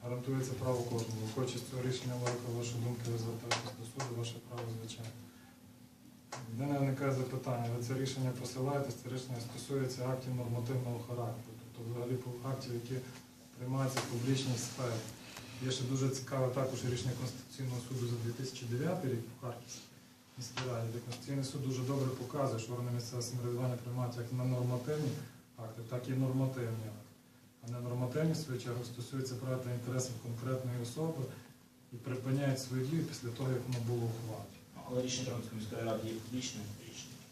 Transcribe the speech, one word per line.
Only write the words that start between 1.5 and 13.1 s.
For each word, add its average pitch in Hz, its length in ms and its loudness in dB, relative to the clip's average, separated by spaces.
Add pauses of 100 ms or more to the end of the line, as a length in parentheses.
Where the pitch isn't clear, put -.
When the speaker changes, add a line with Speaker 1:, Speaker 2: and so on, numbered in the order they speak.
Speaker 1:
з - 100 -6
цього 127 180 -2
рішення, 127 340 0
логіка 120 260 2 (100)
вашої 117 280 0
думки, 120 260 0
ви 117 120 2
звертаєтесь 120 560 -2
до 113 120 -8
суду, 127 180 -2 (100)
ваше 113 160 -2 (120)
право, 120 180 -4 (120)
звичайно. 113 360 -8 (1400)
В 117 60 -2
мене 143 180 4
виникає 135 320 4 (100)
запитання, 123 520 0
ви 120 120 0
це 123 60 0 (100)
рішення 131 300 2 (100)
посилаєтесь, 131 600 0
це - 40 -10 (100)
рішення 123 320 -4
стосується 131 520 0 (140)
актів 127 280 -2
нормативного 120 680 0
характеру, 120 440 -2 (100)
тобто - 240 -14
взагалі 123 380 0
по-, 123 280 -4
актів, 120 200 -2 (100)
які 131 140 -2 (600)